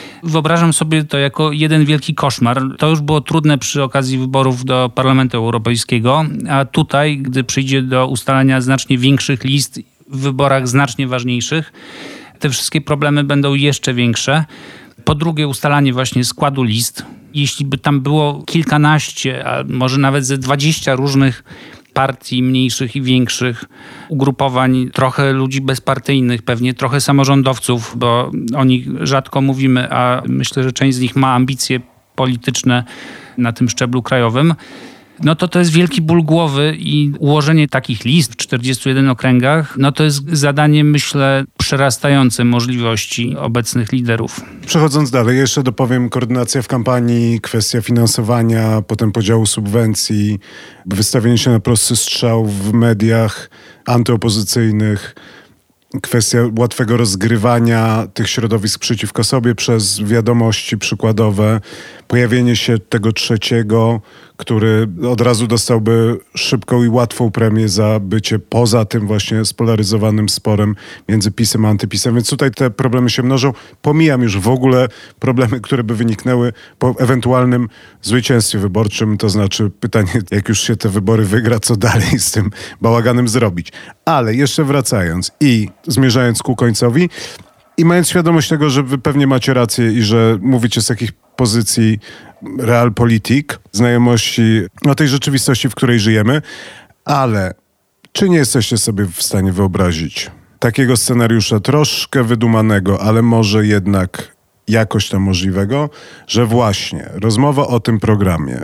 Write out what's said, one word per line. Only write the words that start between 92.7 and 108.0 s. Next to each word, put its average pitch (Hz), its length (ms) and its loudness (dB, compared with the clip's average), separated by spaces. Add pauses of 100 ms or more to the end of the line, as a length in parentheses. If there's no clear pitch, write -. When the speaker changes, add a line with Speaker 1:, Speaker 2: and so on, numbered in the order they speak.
Speaker 2:
znajomości 117 920 2 (240)
o 143 100 2
tej 151 120 2
rzeczywistości, 131 600 0
w - 60 -12
której 120 240 2
żyjemy, 110 420 2 (640)
ale 110 480 0 (580)
czy 196 180 0
nie 175 80 4
jesteście 123 400 0
sobie 104 280 -2
w 85 160 -8
stanie 95 300 0
wyobrazić 90 800 -2 (280)
takiego 120 380 2
scenariusza 117 640 2
troszkę 139 640 0
wydumanego, 110 800 2
ale 110 200 2
może 110 460 2
jednak 98 680 -2 (320)
jakoś 107 420 0
tam 98 120 0
możliwego, 98 680 -2 (380)
że 117 180 2
właśnie 110 680 -2
rozmowa 127 540 0
o 120 120 0
tym 110 200 0
programie, 85 640 0